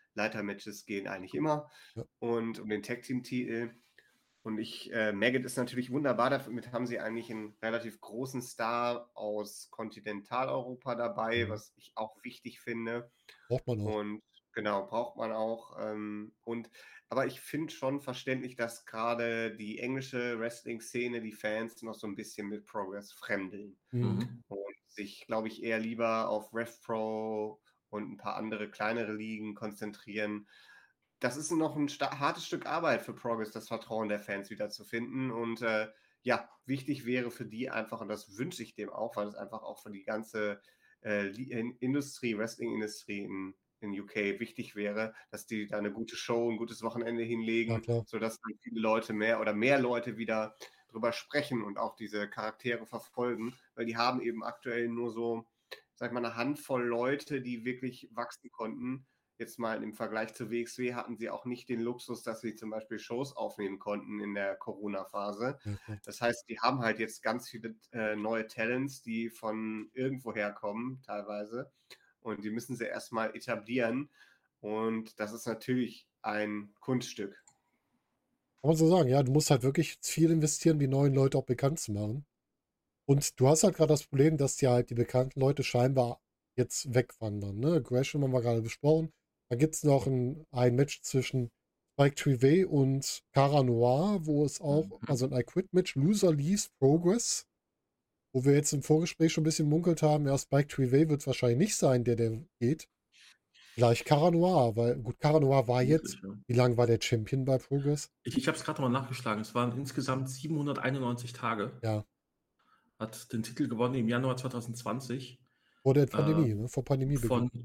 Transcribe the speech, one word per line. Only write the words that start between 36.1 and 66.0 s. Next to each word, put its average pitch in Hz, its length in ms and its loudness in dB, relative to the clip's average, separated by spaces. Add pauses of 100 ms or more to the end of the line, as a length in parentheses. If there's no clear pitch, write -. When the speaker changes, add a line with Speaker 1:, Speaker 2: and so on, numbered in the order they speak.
Speaker 1:
ja, - 260 0 (160)
wichtig 135 400 -6
wäre 123 260 -2
für 117 140 -12
die 113 240 -8
einfach, 110 320 -6
und 101 80 -10
das 101 280 -10
wünsch 151 220 -6
ich 110 160 -14
dem 104 140 -8
auch, 107 260 -6
weil 104 120 -4
es 104 80 -14
einfach 104 280 -12
auch - 180 -14
für 107 100 -16
die 98 120 -14
ganze, 107 580 -4 (420)
äh, 104 240 -2
Li-, 123 240 -10
In-, 120 280 -6
Industrie, 127 580 -2
Wrestling-Industrie 107 840 -6
in, 95 300 -8 (280)
in 101 180 -6
U 101 60 -10
K 101 340 -2
wichtig 113 360 -12
wäre, 104 400 -4 (160)
dass - 160 -14
die 107 200 -6
da 107 120 -6
eine 104 120 -4
gute 113 240 -10
Show, 120 360 0
ein 110 60 -4
gutes 113 260 -8
Wochenende 117 400 -4
hinlegen, 113 500 0
Speaker 2:
Ja, 113 60 0
klar. 117 260 0
Speaker 1:
sodass 110 340 -6
dann 110 220 -12
viele 113 180 -6
Leute 110 340 2
mehr 107 280 2
oder 107 120 0
mehr 131 260 4
Leute 120 380 -2
wieder 110 380 -2 (340)
drüber 113 240 -2
sprechen 139 500 -4
und 101 140 -8
auch 110 180 -4
diese 104 340 -6
Charaktere 113 560 -6
verfolgen, 120 720 -6 (180)
weil 120 120 -6
die 113 120 -4
haben 123 240 2
eben 113 220 -2
aktuell 117 440 -4
nur 117 240 -4
so, 113 360 -4 (480)
sag 120 140 -6
ich 120 40 -8
mal, 120 100 -2
eine 113 120 -4
Handvoll 127 500 -2
Leute, 131 560 -2
die 120 240 -8
wirklich 127 480 -8
wachsen 120 380 -10
konnten. 123 560 -8 (320)
Jetzt 113 180 -12
mal 113 240 -4
im 107 140 -10
Vergleich 113 400 -6
zu 110 160 -10
W 120 100 -2
X - 160 -10
W 123 160 -4
hatten 117 240 -10
sie 107 140 -8
auch 104 140 -8
nicht 123 220 -8
den 117 140 -4
Luxus, 120 400 -6
dass 113 200 -8
sie 110 120 -6
zum 110 160 -12
Beispiel 110 300 -10
Shows 127 360 -8
aufnehmen 101 440 -6
konnten 104 400 -8
in 104 160 -6
der 98 200 -2
Corona-Phase. 104 1080 -6
Speaker 2:
Ja, 104 120 -6
klar. 104 280 -12